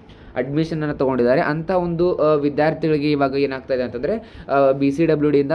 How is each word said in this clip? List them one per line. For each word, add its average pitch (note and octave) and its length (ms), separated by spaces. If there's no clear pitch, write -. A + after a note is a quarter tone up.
ಅಡ್ಮಿಷನನ್ನು D3+ 600
ತೊಗೊಂಡಿದ್ದಾರೆ C3 460
ಅಂಥ D#3+ 300
ಒಂದು, F3 460
ಆ, D#3 160
ವಿದ್ಯಾರ್ಥಿಗಳಿಗೆ D3+ 800
ಇವಾಗ C#3 240
ಏನಾಗ್ತಾ C3+ 380
ಇದೆ B2 100
ಅಂತಂದ್ರೆ, B2 680
ಆ, C#3 220
ಬಿ C#3 200
ಸಿ D#3+ 140
ಡಬ್ಲ್ಯೂ D3+ 260
ಡಿಯಿಂದ C#3+ 240